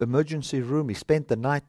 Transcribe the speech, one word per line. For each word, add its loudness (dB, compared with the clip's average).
emergency 0
room. 0
He -2
spent 0
the 0
night 0